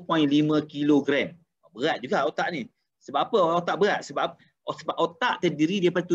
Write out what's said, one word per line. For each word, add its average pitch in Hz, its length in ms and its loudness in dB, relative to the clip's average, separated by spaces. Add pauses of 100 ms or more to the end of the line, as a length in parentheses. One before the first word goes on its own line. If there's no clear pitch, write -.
point 160 160 2
lima 151 400 2
kilogram. 143 720 0 (400)
Berat 127 240 -2
juga 151 240 -2
otak - 320 -2
ni. 117 160 -8 (320)
Sebab 131 240 -2
apa 233 100 0 (220)
otak 170 160 -2
berat? 175 320 0
Sebab, 143 320 -6 (320)
sebab - 240 -8
otak 170 480 -2
terdiri 170 400 0
daripada 180 320 0